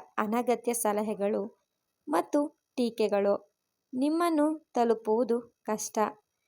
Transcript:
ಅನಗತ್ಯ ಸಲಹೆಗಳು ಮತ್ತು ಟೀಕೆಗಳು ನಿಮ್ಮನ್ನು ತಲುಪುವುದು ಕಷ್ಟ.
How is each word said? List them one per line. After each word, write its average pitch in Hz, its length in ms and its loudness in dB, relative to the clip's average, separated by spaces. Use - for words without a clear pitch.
ಅನಗತ್ಯ 233 560 0
ಸಲಹೆಗಳು 208 640 -2
ಮತ್ತು 302 300 0
ಟೀಕೆಗಳು 202 560 0
ನಿಮ್ಮನ್ನು 302 540 2
ತಲುಪುವುದು 233 640 2
ಕಷ್ಟ. 214 320 -6